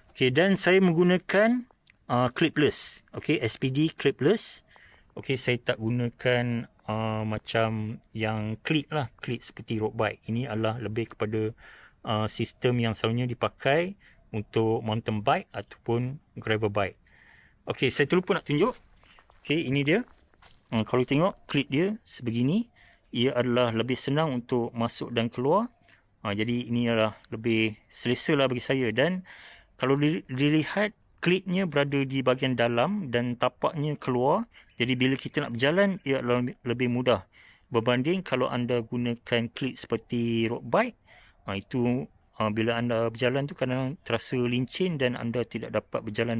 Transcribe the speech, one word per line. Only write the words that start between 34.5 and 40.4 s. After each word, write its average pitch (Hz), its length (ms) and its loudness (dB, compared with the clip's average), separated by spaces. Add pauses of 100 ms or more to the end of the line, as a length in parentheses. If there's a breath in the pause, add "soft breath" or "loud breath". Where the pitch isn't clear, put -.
Jadi 123 160 0
bila 131 240 0
kita - 240 -4
nak 117 160 -6
berjalan, 175 480 2
ia 131 160 0
adalah 123 400 0
lebih 123 240 0
mudah 120 400 0 (400 soft breath)
berbanding 127 560 0
kalau 127 240 0
anda 123 320 -2
gunakan 120 720 -2
klip 131 240 -6
seperti 117 720 -2